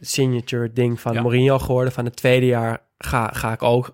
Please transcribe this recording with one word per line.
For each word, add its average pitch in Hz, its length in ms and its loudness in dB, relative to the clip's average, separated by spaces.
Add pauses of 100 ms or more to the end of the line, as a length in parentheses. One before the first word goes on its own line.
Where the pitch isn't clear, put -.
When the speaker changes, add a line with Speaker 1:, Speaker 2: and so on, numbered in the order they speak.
Speaker 1:
signature 123 720 -2
ding 120 280 0
van 117 120 -4
Speaker 2:
Ja. 117 100 -2
Speaker 1:
Mourinho 127 360 4
geworden. 127 340 0
Van 120 120 -6
het 120 120 -8
tweede 127 300 4
jaar 117 320 0 (200)
ga, 117 340 -2
ga 113 200 -4
ik 110 100 -6
oog-, 120 320 2